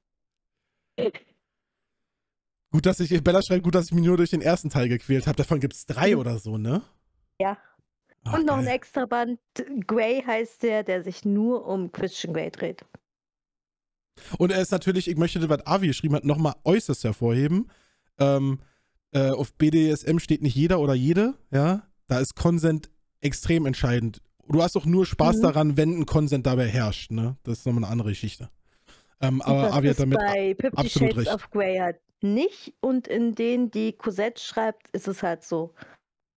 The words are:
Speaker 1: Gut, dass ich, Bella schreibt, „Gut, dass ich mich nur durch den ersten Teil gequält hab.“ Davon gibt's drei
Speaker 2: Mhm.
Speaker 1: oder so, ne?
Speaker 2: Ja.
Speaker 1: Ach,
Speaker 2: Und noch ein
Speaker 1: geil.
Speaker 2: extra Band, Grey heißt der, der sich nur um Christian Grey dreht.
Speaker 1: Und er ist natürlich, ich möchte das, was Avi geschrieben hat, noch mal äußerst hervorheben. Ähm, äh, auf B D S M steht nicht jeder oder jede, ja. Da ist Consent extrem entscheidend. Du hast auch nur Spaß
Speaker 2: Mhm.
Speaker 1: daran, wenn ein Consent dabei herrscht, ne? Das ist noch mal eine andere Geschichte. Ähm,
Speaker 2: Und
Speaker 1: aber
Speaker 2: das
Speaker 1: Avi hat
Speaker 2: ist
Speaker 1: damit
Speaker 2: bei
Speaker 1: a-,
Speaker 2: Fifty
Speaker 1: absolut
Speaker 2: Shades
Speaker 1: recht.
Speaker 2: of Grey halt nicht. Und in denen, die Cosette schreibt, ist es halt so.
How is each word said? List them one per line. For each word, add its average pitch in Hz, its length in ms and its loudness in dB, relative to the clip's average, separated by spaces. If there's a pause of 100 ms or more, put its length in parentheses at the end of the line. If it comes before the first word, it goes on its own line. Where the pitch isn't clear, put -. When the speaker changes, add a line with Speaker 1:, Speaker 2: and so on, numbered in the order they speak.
(2750)
Speaker 1:
Gut, 151 140 2
dass 185 160 2
ich, 165 220 0
Bella 180 180 6
schreibt, 185 240 0
„Gut, 170 100 2
dass 170 120 2
ich - 40 -6
mich 165 140 4
nur 180 100 6
durch 170 140 4
den 170 120 -2
ersten 165 280 0
Teil 123 180 0
gequält 123 400 0
hab.“ 151 80 0
Davon 143 240 0
gibt's 127 260 -6
drei 180 280 2
Speaker 2:
Mhm. 233 80 2
Speaker 1:
oder - 180 -4
so, 107 180 -6
ne? 117 240 -2 (600)
Speaker 2:
Ja. 196 160 -2 (680)
Speaker 1:
Ach, 113 120 -4
Speaker 2:
Und 320 100 2
noch 294 120 2
ein 262 80 0
Speaker 1:
geil. 247 100 0
Speaker 2:
extra 254 300 -4
Band, 240 340 -4 (460)
Grey 233 400 0
heißt 226 380 -4
der, 214 200 0
der 185 200 -2
sich 175 220 -10
nur 214 420 0
um 190 240 -4
Christian 180 420 -8
Grey 160 180 -4
dreht. - 340 -10 (1500)
Speaker 1:
Und 180 160 2
er 185 80 0
ist 175 100 -2
natürlich, 185 380 -2
ich 165 80 -4
möchte 170 220 0
das, 160 100 -2
was 147 180 0
Avi 185 200 0
geschrieben 143 280 0
hat, - 80 -4
noch 139 140 0
mal 156 260 0
äußerst 165 400 0
hervorheben. 131 680 0 (480)
Ähm, 139 420 2 (520)
äh, 135 200 2
auf 135 240 -6
B 151 160 4
D 160 180 4
S 151 160 -2
M 165 140 2
steht 156 220 -2
nicht 143 140 2
jeder 165 240 2
oder 143 140 2
jede, 170 400 2 (180)
ja. 160 340 0 (220)
Da 127 120 0
ist 135 160 -4
Consent 160 540 2 (300)
extrem 156 460 0
entscheidend. 120 560 -2 (300)
Du 160 120 4
hast 175 120 0
auch 190 120 0
nur 180 180 4
Spaß 170 320 2
Speaker 2:
Mhm. 220 60 2
Speaker 1:
daran, 151 340 4
wenn 160 220 2
ein 151 80 0
Consent 143 400 0
dabei 127 200 2
herrscht, 110 440 -2
ne? 113 320 -4
Das 117 160 -6
ist - 80 -10
noch 123 60 0
mal 117 100 0
eine 101 80 -6
andere 117 180 -2
Geschichte. - 400 -8 (720)
Ähm, 131 200 0
Speaker 2:
Und - 40 -6
Speaker 1:
aber 139 180 2
Speaker 2:
das 214 100 2
Speaker 1:
Avi 143 140 2
hat 131 40 4
Speaker 2:
ist 120 80 -2
Speaker 1:
damit 135 180 2
Speaker 2:
bei 202 400 0
Speaker 1:
a-, - 40 -6
Speaker 2:
Fifty 262 160 -2
Speaker 1:
absolut 220 360 0
Speaker 2:
Shades 110 40 -4
Speaker 1:
recht. 220 160 -2
Speaker 2:
of - 180 -8
Grey 190 260 -2
halt 175 220 -4 (220)
nicht. 208 600 -2
Und 254 260 -2
in 233 280 -2
denen, 240 340 0
die 220 240 -4
Cosette 214 480 -6
schreibt, - 480 -6
ist - 180 -8
es 190 140 -8
halt 170 220 -4
so. 165 320 -6 (600)